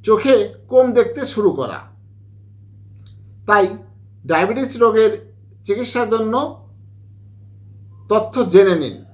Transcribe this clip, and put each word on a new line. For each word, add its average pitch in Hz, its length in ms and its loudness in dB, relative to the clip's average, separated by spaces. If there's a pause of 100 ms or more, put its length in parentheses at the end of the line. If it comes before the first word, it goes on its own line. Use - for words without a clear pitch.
চোখে 220 520 2 (140)
কম 254 240 2
দেখতে 240 340 0
শুরু 208 240 0
করা। 110 300 -8 (1700)
তাই 202 320 0 (480)
ডায়াবেটিস 226 540 -4
রোগের 220 520 0 (320)
চিকিৎসার 233 460 -4
জন্য 226 560 -4 (1400)
তথ্য 220 420 -2
জেনে 190 280 4
নিন। 117 360 -8